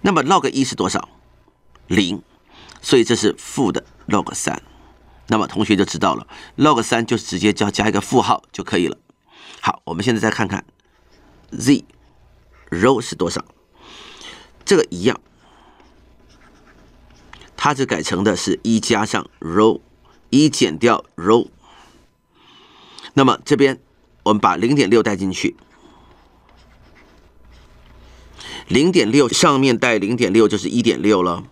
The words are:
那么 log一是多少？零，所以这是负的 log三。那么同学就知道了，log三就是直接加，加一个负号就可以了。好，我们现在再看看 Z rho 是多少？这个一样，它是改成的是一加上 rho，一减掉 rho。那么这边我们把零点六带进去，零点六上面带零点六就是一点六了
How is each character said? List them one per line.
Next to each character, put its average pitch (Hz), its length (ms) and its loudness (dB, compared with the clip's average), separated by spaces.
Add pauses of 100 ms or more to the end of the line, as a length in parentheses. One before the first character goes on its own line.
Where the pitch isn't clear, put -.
那 196 100 0
么 156 120 0
log 156 280 2
一 135 120 0
是 - 120 -4
多 92 120 -2
少？ - 220 -6 (760)
零， 90 340 -2 (600)
所 - 160 2
以 117 60 6
这 117 120 2
是 107 220 0
负 117 340 -4
的 - 120 -6 (240)
log 101 260 -2
三。 - 280 -8 (680)
那 113 100 0
么 104 100 -2
同 - 180 -4
学 107 100 2
就 95 80 2
知 - 140 -4
道 78 180 0
了， 55 100 -14 (320)
log 139 260 2
三 117 220 -2
就 117 120 -2
是 - 80 -8
直 92 140 -8
接 104 120 2
加， 101 200 -2
加 107 180 0
一 - 20 -2
个 98 80 0
负 120 220 0
号 - 220 -2 (100)
就 98 100 -12
可 104 140 -4
以 87 100 0
了。 - 100 -8 (640)
好， - 240 -4
我 85 100 -10
们 85 100 -8
现 117 120 0
在 104 60 -4
再 110 80 0
看 107 180 -4
看 - 160 -8 (880)
Z 131 320 0 (840)
rho 107 320 2
是 - 120 -10
多 85 160 -4
少？ - 140 -8 (1200)
这 - 140 2
个 - 120 2
一 90 140 -10
样， 117 160 0 (2500)
它 143 180 0
是 131 100 -2
改 87 160 -4
成 90 220 -4
的 101 140 2
是 - 260 -4
一 113 160 0
加 107 260 -2
上 104 240 -6 (120)
rho， 98 400 2 (480)
一 147 200 4
减 85 280 -2
掉 113 260 2 (140)
rho。 104 320 2 (1700)
那 135 100 4
么 123 180 2
这 143 140 2
边 135 240 2 (420)
我 107 80 -4
们 107 80 2
把 92 160 2
零 113 180 0
点 127 160 2
六 110 140 4
带 104 140 -2
进 95 120 -2
去， - 280 -6 (3000)
零 143 200 2
点 131 220 2
六 135 160 4
上 139 320 2
面 131 180 2
带 117 200 0
零 101 180 -2
点 113 160 0
六 107 160 6
就 104 100 0
是 - 120 -6
一 120 120 -2
点 92 200 0
六 98 200 2
了 90 300 -2